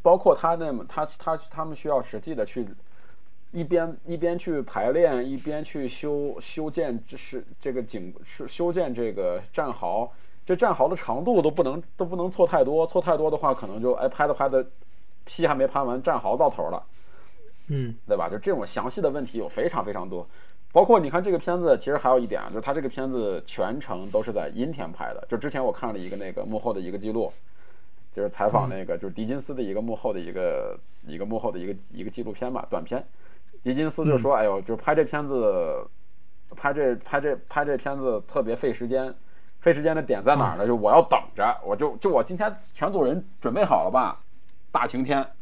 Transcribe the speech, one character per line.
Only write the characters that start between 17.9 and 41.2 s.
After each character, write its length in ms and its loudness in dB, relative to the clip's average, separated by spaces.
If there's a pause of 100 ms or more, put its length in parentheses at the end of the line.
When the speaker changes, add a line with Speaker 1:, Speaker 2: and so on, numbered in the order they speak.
Speaker 1:
对 120 2
吧？ 120 0
就 80 -4
这 160 0
种 140 0
详 240 -2
细 80 -4
的 100 4
问 160 -2
题 120 -6
有 100 -2
非 220 0
常 160 -2
非 80 -4
常 160 -4
多。 180 -6 (460)
包 100 10
括 160 8
你 100 2
看 140 0
这 80 2
个 80 2
片 180 0
子， 200 6
其 80 -6
实 100 2
还 140 2
有 100 8
一 80 0
点 140 -2
啊， 80 -6
就 60 -6
是 60 -2
它 120 -2
这 80 -2
个 80 -2
片 200 -4
子 380 -2
全 320 -2
程 320 -6
都 100 2
是 120 -4
在 160 -2
阴 200 -2
天 220 -6
拍 220 -6
的。 160 -10
就 80 0
之 120 -4
前 140 -2
我 80 2
看 220 -4
了 40 -6
一 120 -6
个 80 -4
那 160 -6
个 100 -6
幕 160 -4
后 140 -2
的 80 -4
一 100 -6
个 60 -6
记 160 -4
录， 180 -2 (840)
就 80 -4
是 80 0
采 200 2
访 180 4
那 160 -4
个， 140 -2
Speaker 2:
嗯。 20 -6
Speaker 1:
就 80 -6
是 60 -6
狄 120 -4
金 140 -4
斯 160 -8
的 80 -4
一 100 -4
个 80 -2
幕 140 -4
后 160 -2
的 80 -4
一 100 -6
个， 480 -2 (300)
一 100 -8
个 80 -6
幕 140 -2
后 100 -2
的 80 -4
一 80 -6
个， 80 -4 (160)
一 140 -8
个 60 -6
纪 120 -8
录 120 -6
片 180 -6
吧， 180 -6
短 140 -2
片。 180 -4 (600)
狄 100 0
金 160 2
斯 140 -2
就 140 6
说： 180 4
Speaker 2:
嗯。 80 -
Speaker 1:
“哎 0 -
呦， 180 4
就 140 -2
拍 180 2
这 120 6
片 200 -2
子， 640 2 (640)
拍 200 0
这， 240 2
拍 240 0
这， 120 0 (140)
拍 160 0
这 140 0
片 200 -4
子 300 0
特 160 0
别 100 0
费 200 0
时 120 -4
间。 280 0 (480)
费 100 6
时 100 4
间 140 4
的 80 0
点 180 0
在 140 8
哪 160 4
儿 60 -2
呢？ 80 2
Speaker 2:
啊。 20 2
Speaker 1:
就 80 4
我 160 4
要 100 12
等 160 4 (160)